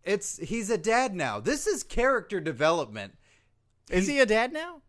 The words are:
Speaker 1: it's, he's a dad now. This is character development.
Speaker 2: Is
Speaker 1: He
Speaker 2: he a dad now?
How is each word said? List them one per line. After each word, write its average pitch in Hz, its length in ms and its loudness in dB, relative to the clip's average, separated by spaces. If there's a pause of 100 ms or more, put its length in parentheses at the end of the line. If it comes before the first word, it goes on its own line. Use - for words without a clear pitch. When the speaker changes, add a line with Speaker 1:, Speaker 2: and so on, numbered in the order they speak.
Speaker 1:
it's, 196 340 -2
he's 208 320 -4
a 226 80 2
dad 226 380 2
now. 123 240 -2
This 254 280 -2
is 349 160 -2
character 233 560 0
development. 135 760 0 (720)
Speaker 2:
Is 185 180 2
Speaker 1:
He 285 80 -2
Speaker 2:
he 277 40 4
a 254 60 8
dad 220 260 2
now? 320 380 -10